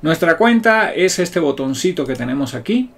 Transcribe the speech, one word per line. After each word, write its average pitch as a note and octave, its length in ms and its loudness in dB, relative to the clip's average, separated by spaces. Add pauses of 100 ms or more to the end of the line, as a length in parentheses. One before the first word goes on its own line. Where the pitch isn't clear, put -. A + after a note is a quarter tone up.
Nuestra E3 360 2
cuenta A3+ 560 2
es F3+ 260 0
este F3 220 -2
botoncito C#3 640 -2
que B2+ 100 -4
tenemos C3 400 -4
aquí A#3 420 -2